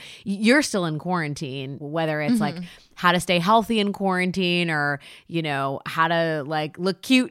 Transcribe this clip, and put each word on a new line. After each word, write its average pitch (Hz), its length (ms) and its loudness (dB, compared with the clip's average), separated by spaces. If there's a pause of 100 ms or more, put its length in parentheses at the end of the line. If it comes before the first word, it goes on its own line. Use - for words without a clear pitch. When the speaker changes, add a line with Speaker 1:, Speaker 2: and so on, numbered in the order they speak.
(260)
Speaker 1:
y-, 196 140 -4
you're 247 240 6
still 185 220 -2
in 156 120 -4
quarantine, 143 800 -6
whether 151 420 -2
it's, 220 200 2
like, 147 140 -2
Speaker 2:
Mm-hmm. 175 100 -10 (300)
Speaker 1:
how 180 160 4
to 175 80 4
stay 175 200 2
healthy 220 400 4
in 202 140 0
quarantine 180 800 0
or, 143 280 -2 (280)
you 170 160 -4
know, 139 420 -2
how 165 220 0
to, 165 400 0
like, 156 320 -4
look 185 240 -2
cute 254 280 4